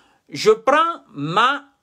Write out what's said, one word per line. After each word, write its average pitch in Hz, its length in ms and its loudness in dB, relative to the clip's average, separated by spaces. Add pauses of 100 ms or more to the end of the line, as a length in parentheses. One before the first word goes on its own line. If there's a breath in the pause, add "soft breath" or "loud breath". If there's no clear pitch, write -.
(300 soft breath)
Je 185 220 0
prends 302 580 0
ma 214 560 -2 (180)